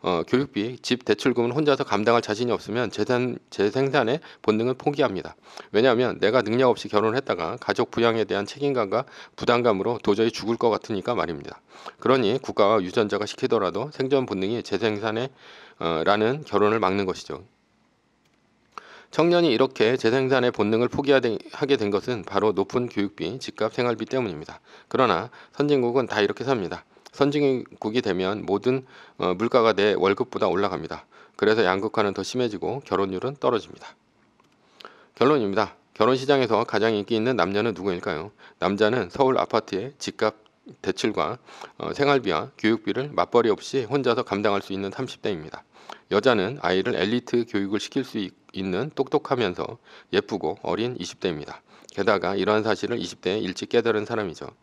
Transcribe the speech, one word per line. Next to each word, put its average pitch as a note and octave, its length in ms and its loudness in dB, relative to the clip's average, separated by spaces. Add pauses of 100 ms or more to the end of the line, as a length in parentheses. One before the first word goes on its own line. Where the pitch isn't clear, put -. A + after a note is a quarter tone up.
어, F2 260 0
교육비, B2+ 540 -2
집 - 240 -2
대출금은 A#2+ 440 2
혼자서 C#3+ 340 2
감당할 A2 360 4
자신이 A2 320 -2
없으면 G#2 380 -4
재산-, B2 480 -2 (100)
재생산의 C#3 720 0 (220)
본능을 A2+ 320 2
포기합니다. B2 600 -2 (380)
왜냐하면 A#2 480 4
내가 A2 220 4
능력 B2 260 2
없이 G#2 200 0
결혼을 G#2+ 280 2
했다가 F2 420 -4
가족 - 320 -2
부양에 A2+ 340 2
대한 G2+ 200 -2
책임감과 B2 640 -2 (280)
부담감으로 A#2 680 2
도저히 A2 280 2
죽을 A2+ 280 -4
것 A#2 100 2
같으니까 G#2+ 460 -2
말입니다. E2 480 -6 (360)
그러니 B2 440 2
국가와 G#2 400 2
유전자가 G2+ 420 0
시키더라도 G#2+ 680 -2
생존 C3 320 0
본능이 G2+ 360 -4
재생산에, G#2+ 680 -2 (480)
어, E2 260 -2
라는 A2 400 2
결혼을 G#2 360 2
막는 G2 260 0
것이죠. F2+ 380 -8 (1700)
청년이 E3+ 420 4
이렇게 B2 460 2
재생산의 B2+ 540 2
본능을 A2+ 360 0
포기하게 C3+ 920 0
된 G#2 120 0
것은 G#2 320 -2
바로 G2 300 0
높은 A#2 360 -2
교육비, G2+ 520 -4
집값, - 340 -6
생활비 A#2+ 320 -2
때문입니다. G2+ 540 -6 (280)
그러나 A2 400 2 (240)
선진국은 C3 540 2
다 G#2+ 160 0
이렇게 G#2 220 0
삽니다. G2 420 -4 (260)
선진국이 C3+ 880 0
되면 F#2 460 -2
모든, B2+ 400 0 (320)
어, F2+ 160 0
물가가 A2+ 400 2
내 G2+ 180 4
월급보다 G2 540 0
올라갑니다. E2+ 580 -2 (320)
그래서 G#2+ 260 4
양극화는 G2 520 0
더 G2 80 -6
심해지고 A2+ 640 -4
결혼율은 G2 520 -2
떨어집니다. - 480 -4 (1300)
결론입니다. G#2+ 600 2 (180)
결혼 B2 240 2
시장에서 B2+ 480 2
가장 A2 300 0
인기 G#2 200 -2
있는 A2+ 220 0
남녀는 G2+ 380 0
누구일까요? F2+ 560 -4 (300)
남자는 G2+ 500 2
서울 C3 260 2
아파트의 G#2 600 -2
집값 - 380 -4 (440)
대출과, F#2+ 560 -2 (400)
어, D#2+ 160 -8
생활비와 B2+ 640 0
교육비를 G#2 560 -2
맞벌이 A2+ 380 2
없이 A#2+ 340 -2
혼자서 B2 380 0
감당할 G2+ 400 0
수 - 100 -10
있는 F#2+ 180 -6
삼십 B2 300 -10
대입니다. E2 440 -8 (460)
여자는 G#2 520 2
아이를 F#2+ 320 2
엘리트 A#2 540 0
교육을 G2+ 320 -2
시킬 - 240 -4
수 - 140 -8
있-, F#2 160 -6 (180)
있는 F#2+ 420 -4
똑똑하면서 A#2+ 840 -2 (340)
예쁘고 G2 500 -2
어린 G#2+ 360 -4
이십 - 220 -12
대입니다. D#2 420 -6 (280)
게다가 G2 460 0
이러한 G#2 260 2
사실을 G#2+ 360 -2
이십 - 240 -10
대에 G2 160 -2
일찍 F#2+ 320 -6
깨달은 G#2+ 340 0
사람이죠. G#2 420 -6 (160)